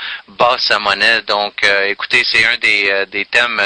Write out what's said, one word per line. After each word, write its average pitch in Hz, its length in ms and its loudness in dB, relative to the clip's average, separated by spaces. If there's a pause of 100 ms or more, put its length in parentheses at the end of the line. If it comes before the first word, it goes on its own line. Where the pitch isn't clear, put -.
(280)
bat 120 320 2
sa 110 200 0
monnaie. 104 440 0
Donc, 104 400 -4
euh, 101 220 2
écoutez, 107 380 -2
c'est 113 220 0
un 117 120 0
des, 104 340 0
euh, 98 160 0
des 101 180 -6
thèmes 120 400 0